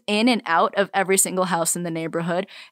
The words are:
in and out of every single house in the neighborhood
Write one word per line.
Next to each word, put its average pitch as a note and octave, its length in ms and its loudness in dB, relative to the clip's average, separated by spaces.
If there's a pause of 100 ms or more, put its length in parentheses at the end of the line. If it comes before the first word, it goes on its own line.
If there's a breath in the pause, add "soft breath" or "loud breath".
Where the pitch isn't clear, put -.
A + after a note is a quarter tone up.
in G#3+ 220 2
and A#3 180 2
out F3 300 2
of G3 180 0
every F#3+ 240 2
single F#3 280 0
house E3+ 280 -2
in F3 80 -6
the F3 80 -6
neighborhood E3 560 -4 (260 loud breath)